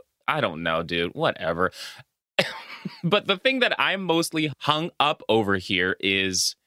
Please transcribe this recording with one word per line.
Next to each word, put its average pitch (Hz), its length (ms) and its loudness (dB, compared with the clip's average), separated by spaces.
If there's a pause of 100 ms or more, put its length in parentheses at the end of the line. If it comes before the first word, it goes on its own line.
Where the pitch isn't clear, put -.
(260)
I 151 140 0
don't 85 220 -2
know, 82 200 0
dude, 85 320 -2
whatever. 90 560 0 (680)
<laughs> - 60 2 (580)
But 196 240 2
the 190 100 2
thing 262 240 2
that 233 200 2
I'm 175 240 0
mostly 160 560 0
hung 156 300 0 (100)
up 147 280 2
over 101 280 4
here 92 420 0
is 95 560 0 (120)